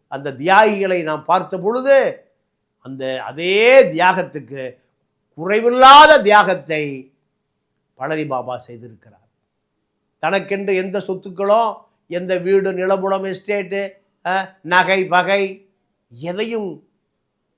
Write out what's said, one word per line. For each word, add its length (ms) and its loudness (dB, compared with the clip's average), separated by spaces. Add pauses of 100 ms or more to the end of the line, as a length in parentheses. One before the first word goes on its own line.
அந்த 240 -10
தியாகிகளை 680 2
நாம் 280 -6
பார்த்த 280 -2
பொழுது, 380 0 (920)
அந்த 180 -12 (180)
அதே 380 -2 (240)
தியாகத்துக்கு 800 -2 (760)
குறைவில்லாத 720 8 (100)
தியாகத்தை 600 2 (1160)
பழனி 280 -6
பாபா 320 -8
செய்திருக்கிறார். 680 -20 (960)
தனக்கென்று 520 -4
எந்த 240 -4
சொத்துக்களோ, 640 -4 (480)
எந்த 280 -8
வீடு, 340 0
நிலபுலம், 580 -4
எஸ்டேட்டு, 520 -8 (420)
அ, 100 -4 (280)
நகை 440 2
வகை 360 0 (680)
எதையும் 580 -8 (880)